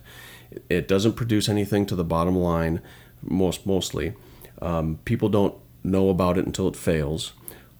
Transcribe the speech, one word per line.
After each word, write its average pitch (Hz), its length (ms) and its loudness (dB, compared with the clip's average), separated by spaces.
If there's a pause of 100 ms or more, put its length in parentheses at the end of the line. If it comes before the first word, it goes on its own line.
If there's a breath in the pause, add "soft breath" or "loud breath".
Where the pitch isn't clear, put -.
(720 loud breath)
It 85 160 0
doesn't 101 280 2
produce 110 340 0
anything 104 380 2
to 98 100 -4
the 87 80 0
bottom 85 320 2
line, 82 440 0 (400 loud breath)
most, 90 460 0
mostly. 90 460 -2 (500 loud breath)
Um, 80 420 -2
people 117 240 0
don't 101 280 2 (260)
know 95 280 2
about 90 280 2
it - 80 0
until 92 220 -2
it - 80 -6
fails. 80 560 -2 (480 loud breath)